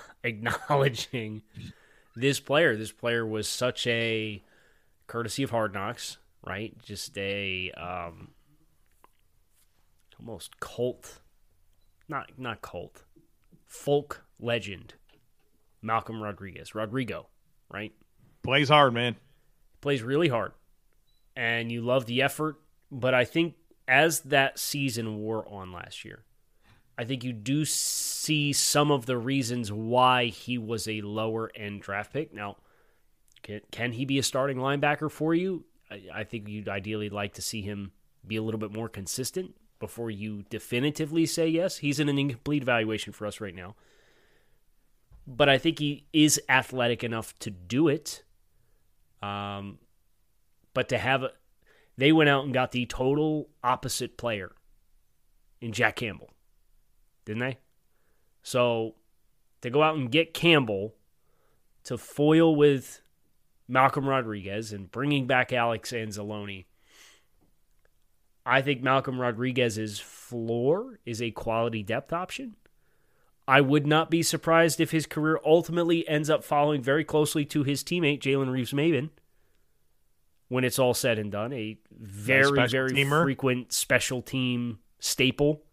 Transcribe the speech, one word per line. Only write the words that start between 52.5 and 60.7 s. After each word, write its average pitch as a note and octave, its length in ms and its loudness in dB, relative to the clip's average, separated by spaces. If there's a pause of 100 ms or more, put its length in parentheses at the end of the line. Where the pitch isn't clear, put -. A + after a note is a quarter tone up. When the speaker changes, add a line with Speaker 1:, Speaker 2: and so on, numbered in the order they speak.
Speaker 1:
got B2+ 180 2
the B2 140 0
total D3 600 0 (140)
opposite B2 540 -2
player G#2+ 360 -4 (1080)
in A#2 120 -8
Jack A2 240 0
Campbell, G2+ 340 -8 (920)
didn't G#2+ 160 -6
they? B2+ 180 -4 (840)
So A#2 520 0 (680)
to B2 80 -8
go C3 120 4
out D#3 140 4
and B2 160 -2
get E3 200 2
Campbell A2 600 4 (920)